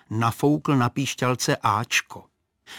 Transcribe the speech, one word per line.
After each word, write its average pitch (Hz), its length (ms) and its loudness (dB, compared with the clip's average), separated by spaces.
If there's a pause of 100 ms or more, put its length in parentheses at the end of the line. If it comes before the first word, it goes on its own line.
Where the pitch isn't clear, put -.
nafoukl 143 680 0
na 123 140 4
píšťalce 127 720 -2
áčko 110 640 -2 (540)